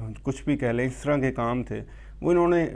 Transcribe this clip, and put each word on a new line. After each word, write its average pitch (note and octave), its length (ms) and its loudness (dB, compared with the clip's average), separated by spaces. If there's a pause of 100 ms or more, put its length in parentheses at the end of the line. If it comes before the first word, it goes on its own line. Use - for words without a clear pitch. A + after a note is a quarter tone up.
(240)
कुछ C3+ 200 -4
भी C#3+ 120 2
कह B2 160 0
लें, A#2+ 140 0
इस B2+ 180 -6
तरह D3 140 2
के C3+ 120 2
काम B2 340 -2
थे, G#2+ 160 -6 (420)
वो D#3+ 80 2
इन्होंने F3 460 4